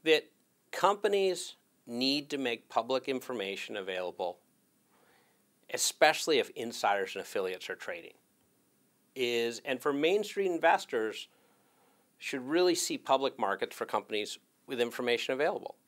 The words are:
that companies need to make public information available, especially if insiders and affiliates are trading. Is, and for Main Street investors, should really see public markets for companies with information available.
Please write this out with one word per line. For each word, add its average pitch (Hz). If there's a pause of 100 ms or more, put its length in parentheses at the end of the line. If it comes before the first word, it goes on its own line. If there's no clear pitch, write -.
that 156 (400)
companies 196 (300)
need 135
to 147
make 123
public 123
information 107
available, 92 (1300)
especially 156
if 107
insiders 104
and 98
affiliates 92
are 92
trading. - (1000)
Is, 117
and 131
for 147
Main 170
Street 196
investors, 160 (920)
should 127
really 175
see -
public 135
markets 196
for -
companies 107 (280)
with 131
information 120
available. 156 (120)